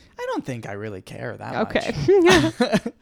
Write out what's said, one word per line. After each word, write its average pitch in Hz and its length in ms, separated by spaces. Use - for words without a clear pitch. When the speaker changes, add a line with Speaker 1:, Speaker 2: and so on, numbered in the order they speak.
Speaker 1:
I 494 140
don't 330 120
think 120 240
I 101 40
really 104 300
care 117 340
that 107 180
Speaker 2:
Okay. - 260
Speaker 1:
much. 320 680
<laughs> - 140